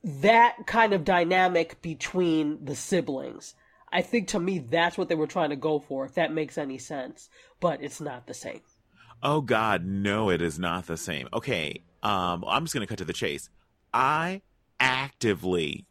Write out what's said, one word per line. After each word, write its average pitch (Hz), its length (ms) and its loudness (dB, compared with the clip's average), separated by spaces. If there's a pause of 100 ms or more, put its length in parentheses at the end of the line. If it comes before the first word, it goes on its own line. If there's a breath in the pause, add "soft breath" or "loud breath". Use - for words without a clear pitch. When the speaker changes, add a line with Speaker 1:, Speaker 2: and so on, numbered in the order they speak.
Speaker 1:
That 220 640 6
kind 220 260 4
of 175 120 2
dynamic 180 760 4
between 156 840 0
the 139 100 -6
siblings. 135 800 -4 (360 soft breath)
I 185 120 0
think 226 260 0
to 208 120 -2
me 185 180 0
that's 165 400 0
what 185 100 -2
they 170 60 2
were 156 140 0
trying 160 220 0
to 147 60 -4
go 151 220 0
for, 135 260 -6
if 135 100 -14
that 160 200 0
makes 156 240 -4
any 135 200 -6
sense. 131 520 -12 (300 soft breath)
But 156 220 0
it's 139 180 -12
not 127 260 -10
the - 80 -12
same. - 260 -12 (640 loud breath)
Speaker 2:
Oh, 151 160 2
God, 110 440 2
no, 101 460 0
it 85 120 2
is 80 160 -2
not 87 300 -4
the 82 80 -4
same. 73 360 -6
Okay, 98 520 -4 (180)
um, 90 420 0
I'm 135 200 0
just 156 100 -6
gonna 107 140 -4
cut 107 100 -6
to 90 60 -6
the 82 80 -6
chase. 73 360 -6 (460)
I 156 480 0 (380)
actively 107 1120 0